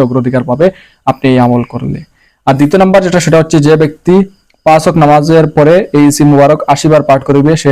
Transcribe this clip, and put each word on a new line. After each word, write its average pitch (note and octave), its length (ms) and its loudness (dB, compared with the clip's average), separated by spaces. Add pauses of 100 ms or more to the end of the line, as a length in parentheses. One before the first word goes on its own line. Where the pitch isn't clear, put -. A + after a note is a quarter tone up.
অগ্রাধিকার B2 460 -4
পাবে C#3+ 160 -2 (440)
আপনি - 220 -6
এই B2+ 120 0
আমল A#2+ 180 -2 (100)
করলে। C#3 280 -10 (460)
আর C3+ 120 0
দ্বিতীয় D3 240 0
নাম্বার F#3+ 240 2
যেটা, F3 180 -2
সেটা D#3+ 160 0
হচ্ছে D#3+ 260 -2
যে D#3 160 2
ব্যক্তি D#3 320 -2 (520)
পাঁচ D#3+ 180 2
ওয়াক্ত E3+ 180 -2
নামাজের D3+ 440 2 (100)
পরে D#3 180 2 (240)
এই D3 120 4
ইসিম D3 220 0
মুবারক C#3+ 280 2 (120)
আশি C#3 160 -2
বার D3+ 200 2
পাঠ C3+ 200 0
করিবে, C#3+ 240 0 (100)
সে C#3+ 100 0